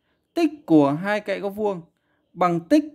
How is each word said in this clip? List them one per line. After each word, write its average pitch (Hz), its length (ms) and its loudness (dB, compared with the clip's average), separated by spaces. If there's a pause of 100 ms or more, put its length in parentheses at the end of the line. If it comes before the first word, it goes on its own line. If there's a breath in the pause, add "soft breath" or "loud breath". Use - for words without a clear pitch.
(340)
tích 339 180 0 (140)
của 147 260 4
hai 196 280 -4
cạnh 190 220 -8
góc 196 140 -8
vuông 202 260 -4 (520)
bằng 170 260 0
tích 294 360 2